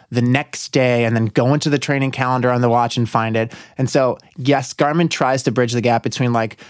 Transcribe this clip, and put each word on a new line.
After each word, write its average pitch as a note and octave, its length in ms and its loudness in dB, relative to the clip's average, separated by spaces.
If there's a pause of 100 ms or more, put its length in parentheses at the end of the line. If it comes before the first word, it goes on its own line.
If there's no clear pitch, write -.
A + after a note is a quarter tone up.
(100)
the A#2+ 120 -2
next B2+ 500 -2
day B2 320 2
and A2+ 100 0
then A2 120 0
go B2 260 0
into D3+ 160 0
the C#3+ 100 2
training C3+ 320 -2
calendar B2+ 400 0
on B2 120 0
the A#2+ 80 4
watch A#2+ 260 0
and A#2+ 120 0
find A2+ 280 0
it. A2+ 160 -2 (240)
And C3 140 -2
so, C3 260 0 (220)
yes, C3+ 340 0
Garmin D#3 380 2
tries C3 320 0
to B2+ 100 0
bridge A#2+ 220 0
the A#2+ 80 0
gap A#2 200 2
between, B2 300 -2
like, A2+ 260 -2 (120)